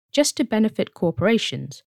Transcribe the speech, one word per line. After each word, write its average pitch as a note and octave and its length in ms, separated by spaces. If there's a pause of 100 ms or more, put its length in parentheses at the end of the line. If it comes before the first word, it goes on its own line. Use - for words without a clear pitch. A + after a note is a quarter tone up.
(100)
just - 280
to D4 60
benefit G#3+ 500
corporations. E3 880 (160)